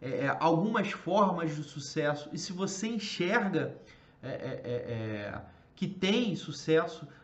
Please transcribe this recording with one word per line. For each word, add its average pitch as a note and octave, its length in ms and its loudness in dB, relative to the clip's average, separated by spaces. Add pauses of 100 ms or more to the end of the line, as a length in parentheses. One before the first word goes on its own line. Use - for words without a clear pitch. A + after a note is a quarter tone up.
é, C3+ 220 -2
é, C#3 160 2
algumas F#3+ 500 4
formas E3+ 640 2
de D3+ 80 -4
sucesso. D3 680 -2
E E3 60 -4
se - 140 -6
você F#3 360 -2
enxerga, G3+ 880 0 (440)
é, B2+ 80 -10
é, C3+ 40 -6
é, - 400 -6
é, A2 680 -4 (340)
que F#3+ 100 -2
tem G#3 480 2
sucesso D#3 720 0 (180)